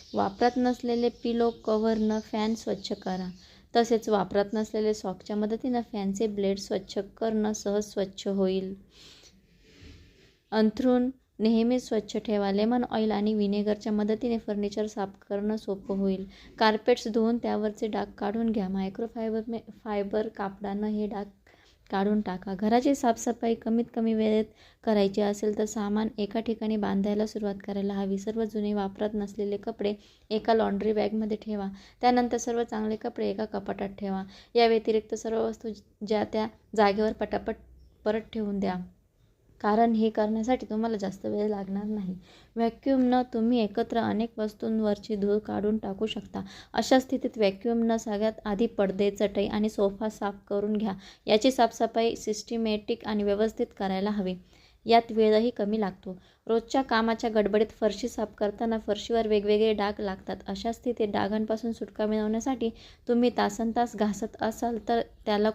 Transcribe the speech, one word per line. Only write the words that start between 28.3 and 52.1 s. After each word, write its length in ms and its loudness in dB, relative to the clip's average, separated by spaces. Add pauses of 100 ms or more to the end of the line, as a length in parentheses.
जुने 280 -2
वापरात 400 -2
नसलेले 440 -4
कपडे 360 -4 (360)
एका 240 2
लॉन्ड्री 400 2
बॅगमध्ये 520 -2
ठेवा. 220 -4 (340)
त्यानंतर 360 2
सर्व 260 -2
चांगले 320 -4
कपडे 340 -4
एका 160 -4
कपाटात 440 -6
ठेवा. 340 -6 (320)
या 120 6
व्यतिरिक्त 480 0
सर्व 320 -2
वस्तू 220 -8 (380)
ज्या 160 2
त्या 240 -2 (280)
जागेवर 380 4
पटापट 420 -4 (500)
परत 160 0
ठेवून 380 -4
द्या, 160 0 (840)
कारण 300 4
हे 180 4
करण्यासाठी 600 0
तुम्हाला 280 -2
जास्त 280 -6
वेळ 220 0
लागणार 360 -4
नाही. 320 -4 (400)
व्हॅक्यूमनं 640 2 (120)
तुम्ही 260 2
एकत्र 380 0
अनेक 420 -2
वस्तूंवरची 760 -2
धूळ 220 2
काढून 400 0
टाकू 280 -4
शकता. 380 -6 (300)
अशा 260 6
स्थितीत 380 -2
व्हॅक्यूमनं 600 2
सगळ्यात 360 0 (120)
आधी 200 2
पडदे, 460 2
चटई 360 0
आणि 220 0
सोफा 400 0
साफ 260 -6 (140)
करून 260 0
घ्या. 180 -2 (340)
याची 240 6
साफसफाई 640 2